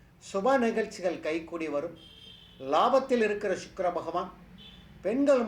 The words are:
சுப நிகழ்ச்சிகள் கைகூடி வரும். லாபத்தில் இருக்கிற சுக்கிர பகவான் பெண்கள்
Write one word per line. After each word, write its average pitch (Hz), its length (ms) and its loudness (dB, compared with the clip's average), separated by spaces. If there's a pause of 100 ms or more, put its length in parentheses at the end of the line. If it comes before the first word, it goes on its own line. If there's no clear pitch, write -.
(240)
சுப 196 220 -4 (180)
நிகழ்ச்சிகள் 185 640 -2
கைகூடி 160 480 -4
வரும். 160 220 -6 (760)
லாபத்தில் 247 540 4
இருக்கிற 208 260 -2 (100)
சுக்கிர - 240 -6 (100)
பகவான் 180 340 -4 (760)
பெண்கள் 262 420 4